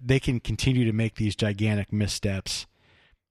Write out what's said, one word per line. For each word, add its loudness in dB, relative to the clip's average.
they 4
can 0
continue 0
to 2
make 0
these 0
gigantic 0
missteps -2